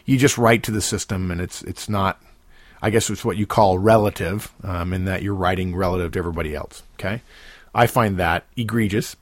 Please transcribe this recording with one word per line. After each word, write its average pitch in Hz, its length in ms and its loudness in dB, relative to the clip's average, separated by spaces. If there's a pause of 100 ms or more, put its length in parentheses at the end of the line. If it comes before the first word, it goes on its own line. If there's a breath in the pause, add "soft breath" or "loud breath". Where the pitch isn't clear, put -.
you 135 120 4
just 135 200 4
write 117 260 4
to - 80 -4
the 107 80 -2
system 92 500 -2
and 87 120 -4
it's, - 220 -8
it's - 260 -10
not, 98 320 0 (600 soft breath)
I - 80 0
guess 110 200 2
it's 104 160 -6
what 101 100 0
you 104 100 0
call 95 340 4
relative, 104 720 2 (140)
um, 90 300 -4
in 92 120 -2
that 95 180 -4
you're 101 120 -2
writing 92 400 -2
relative 90 380 -2
to 95 60 -2
everybody 82 360 -4
else. - 280 -12 (140)
Okay? 101 240 -6 (540 loud breath)
I 113 120 6
find 107 280 2
that 87 300 0 (100)
egregious, 110 680 -2